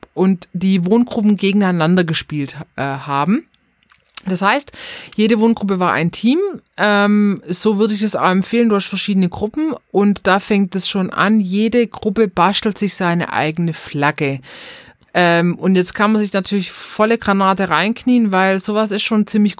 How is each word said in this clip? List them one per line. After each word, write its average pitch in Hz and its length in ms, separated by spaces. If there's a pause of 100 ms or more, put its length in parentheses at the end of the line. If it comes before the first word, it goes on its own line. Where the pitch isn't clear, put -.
(140)
und 185 380
die 185 340
Wohngruppen 214 520
gegeneinander 185 680
gespielt, 151 540 (180)
äh, 123 60
haben. 139 640 (800)
Das 185 160
heißt, 226 320 (420)
jede 214 240
Wohngruppe 208 400
war 175 140
ein 160 180
Team. 269 280 (360)
Ähm, 208 720
so 196 300
würde 214 160
ich 202 80
das 214 160
auch 147 120
empfehlen. 226 380
Du 208 80
hast 196 120
verschiedene 190 420
Gruppen 294 440 (180)
und 202 360
da 190 120
fängt 196 360
es 185 140
schon - 220
an. 214 280
Jede 214 480
Gruppe 214 400
bastelt 190 500
sich 202 160
seine 175 380
eigene 156 400
Flagge. 143 680 (680)
Ähm, 170 440
und 185 200
jetzt 180 200
kann 214 160
man 220 100
sich 202 120
natürlich 196 380
volle 226 460
Granate 196 540
reinknien, 220 600
weil 190 280
sowas 214 320
ist 202 100
schon 214 240
ziemlich 208 340